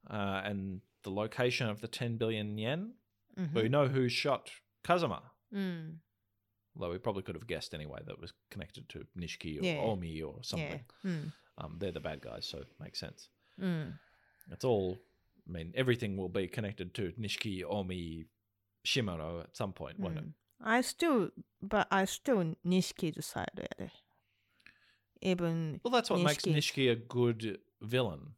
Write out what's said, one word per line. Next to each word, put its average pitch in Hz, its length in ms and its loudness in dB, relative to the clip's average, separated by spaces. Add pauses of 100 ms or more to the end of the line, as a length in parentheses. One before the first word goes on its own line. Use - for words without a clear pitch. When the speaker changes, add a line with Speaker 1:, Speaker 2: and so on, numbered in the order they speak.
Speaker 1:
Uh, 98 360 0
and 98 360 -2 (220)
the 101 80 -6
location 117 580 2
of 107 120 -4
the 113 80 -6
ten 120 280 -2
billion 107 420 0
yen. 156 360 -2 (420)
Speaker 2:
Mm-hmm. 165 180 -2
Speaker 1:
But 113 100 4
we 113 40 4
know 139 200 6
who 127 200 4
shot 127 420 0 (320)
Kazuma. 170 400 2 (320)
Speaker 2:
Mm. 165 440 -4 (760)
Speaker 1:
Although 85 180 -4
we 92 60 -4
probably 98 240 -2
could 92 120 -6
have 78 120 -10
guessed 80 280 -6
anyway 76 300 -8
that - 80 -10
it - 80 -12
was - 120 -12 (180)
connected - 400 -12
to - 160 -12 (100)
Nishiki 80 440 -6
or - 40 0
Speaker 2:
Yeah. 165 160 2
Speaker 1:
Omi 85 420 -2
or 78 200 -8
something. 147 420 -6 (200)
Speaker 2:
Yeah. 190 60 -2
Mm. 156 220 -4 (260)
Speaker 1:
Um, 78 200 -8
they're 92 140 -2
the 78 80 -6
bad 76 220 -6
guys, 57 240 -8
so 80 120 -8
it 69 100 -12 (120)
makes - 180 -10
sense. - 300 -12 (320)
Speaker 2:
Mm. 165 380 -2 (520)
Speaker 1:
It's - 140 -10
all, 95 380 2 (440)
I - 60 -12
mean, 85 240 -6
everything 120 400 2
will 95 140 -2
be 95 180 0
connected 98 460 -6
to 92 260 -2
Nishiki, 98 440 -4
Omi, 87 640 -4 (600)
Shimano 85 560 0
at - 140 -16
some 101 180 -2
point, 80 240 -10
won't 180 200 -2
it? 151 60 -6
Speaker 2:
Mm. 156 80 -10 (300)
I 226 180 4
still, 254 500 2 (300)
but 202 300 2
I 190 160 6
still 185 580 2
Nishiki's 180 640 2
side, - 300 -4
really. - 360 -6 (1300)
Even 165 600 2
Speaker 1:
Well, 247 80 2
that's 233 160 6
what - 120 4
makes 151 240 4
Speaker 2:
Nishiki 165 120 6
Speaker 1:
Nishiki 135 360 4
a 117 40 4
good 117 640 2 (220)
villain 107 560 0